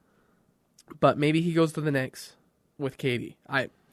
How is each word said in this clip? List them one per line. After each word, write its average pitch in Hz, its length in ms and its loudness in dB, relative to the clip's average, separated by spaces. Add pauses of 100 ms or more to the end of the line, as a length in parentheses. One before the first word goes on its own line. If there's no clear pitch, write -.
(1000)
but 139 180 4
maybe 156 240 2
he 170 120 0
goes 160 200 4
to 156 80 -6
the 147 100 0
Knicks 131 420 -4 (440)
with 135 200 -6
K 123 200 0
D. - 200 -10 (120)
I, 135 200 -2 (240)